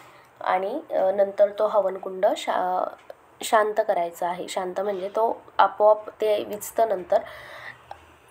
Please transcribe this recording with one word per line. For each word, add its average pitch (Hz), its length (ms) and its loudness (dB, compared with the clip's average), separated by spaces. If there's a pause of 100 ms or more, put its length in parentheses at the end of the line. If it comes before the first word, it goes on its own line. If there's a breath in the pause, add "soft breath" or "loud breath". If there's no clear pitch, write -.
(400 loud breath)
आणि, 196 400 -2 (100)
अ, 190 200 2
नंतर 202 480 2
तो 214 80 2
हवनकुंड 190 600 0 (100)
शा-, 185 480 -2 (580)
शांत 214 460 2
करायचा 175 400 -2
आहे. 180 200 -6
शांत 185 320 -6
म्हणजे 196 280 -4
तो 220 340 0 (160)
आपोआप 208 500 4
ते 214 360 0
विझतं. 208 440 -2
नंतर 190 300 0 (1120 loud breath)